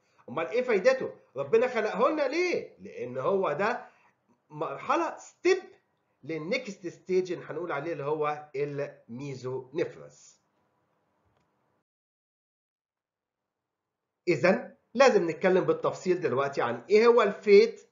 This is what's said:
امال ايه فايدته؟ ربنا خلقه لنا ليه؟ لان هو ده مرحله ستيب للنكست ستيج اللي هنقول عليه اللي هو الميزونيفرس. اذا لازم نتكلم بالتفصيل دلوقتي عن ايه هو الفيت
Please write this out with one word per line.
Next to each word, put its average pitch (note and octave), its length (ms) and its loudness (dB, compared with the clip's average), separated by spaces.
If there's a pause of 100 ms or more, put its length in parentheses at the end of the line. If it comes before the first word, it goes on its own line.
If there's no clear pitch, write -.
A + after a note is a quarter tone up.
(280)
امال D#3 180 -6
ايه A#3+ 160 -2
فايدته؟ A#3+ 480 2 (260)
ربنا G#3+ 320 2
خلقه G#3+ 400 0
لنا D4+ 200 0
ليه؟ D#4+ 500 -4
لان G#2+ 400 -10
هو D#3 340 0
ده G#3 340 -2 (640)
مرحله D#3+ 680 -4
ستيب - 440 -2 (640)
للنكست E3+ 640 -8
ستيج F3+ 460 -4
اللي C#3+ 120 -10
هنقول D#3+ 280 -8
عليه D3 200 -6
اللي C#3+ 120 -8
هو D3+ 520 -4
الميزونيفرس. C#3 1800 -8 (4000)
اذا F3 480 2 (180)
لازم G#3+ 360 6
نتكلم F3+ 340 2
بالتفصيل E3 560 -2
دلوقتي C#3 420 -2
عن A#2+ 280 -4
ايه G#3+ 160 6
هو A#3 160 6
الفيت G#3 680 4